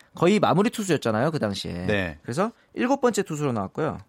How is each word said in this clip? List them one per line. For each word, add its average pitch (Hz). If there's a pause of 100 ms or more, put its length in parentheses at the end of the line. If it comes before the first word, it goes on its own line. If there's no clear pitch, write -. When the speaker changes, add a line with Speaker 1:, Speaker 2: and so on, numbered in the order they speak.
(160)
Speaker 1:
거의 196
마무리 160
투수였잖아요, 143
그 156
당시에. 92
Speaker 2:
네. 92
Speaker 1:
그래서 180 (200)
일곱 262
번째 214
투수로 147
나왔고요. 107 (120)